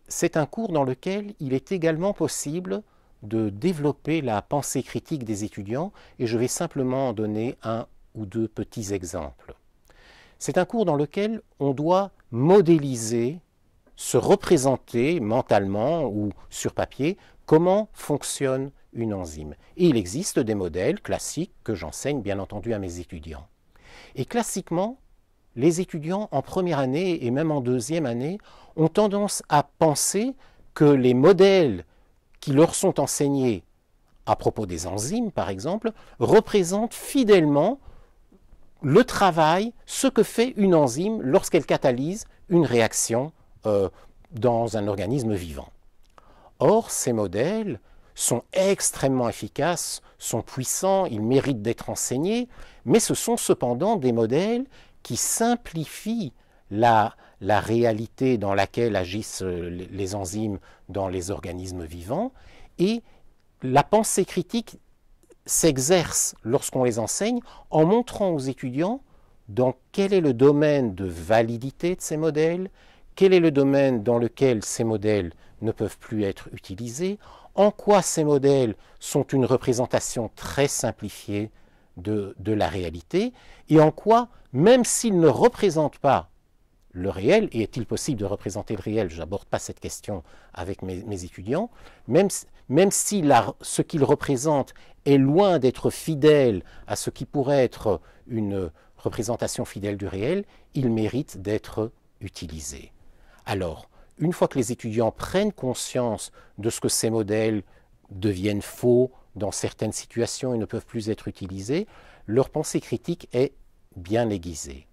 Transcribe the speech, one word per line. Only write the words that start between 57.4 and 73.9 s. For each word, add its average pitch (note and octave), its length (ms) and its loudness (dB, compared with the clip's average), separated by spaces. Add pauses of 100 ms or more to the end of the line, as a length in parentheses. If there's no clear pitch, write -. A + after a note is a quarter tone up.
réalité A#2 760 0
dans G2 160 -2
laquelle G2+ 440 0
agissent, F#2+ 460 -6
euh, F2 260 -6
les, F2+ 160 -10
les G2 300 -8
enzymes G2+ 440 -6 (300)
dans F#2+ 180 -4
les F#2 240 -6
organismes F2+ 540 -10
vivants, G2+ 480 -8 (460)
et A3 220 0 (600)
la C3 220 2
pensée G#3 420 0
critique - 520 -6 (680)
s'exerce D3+ 1000 0
lorsqu'on B2+ 400 0
les A#2 160 0
enseigne G#3+ 400 -2 (300)
en D#3 160 4
montrant G#3 460 2
aux D3+ 80 -2
étudiants C#3 600 -4 (460)
dans B2 280 0 (180)
quel G3 200 0
est F#3+ 80 4
le C#3+ 120 4
domaine C#3+ 600 4
de F#2+ 100 -6
validité A#2 880 0
de - 60 -12
ces D#3 160 -6
modèles, D#3+ 520 0 (460)
quel F#3 180 6
est F3+ 60 8
le E3 120 6
domaine C#3 520 4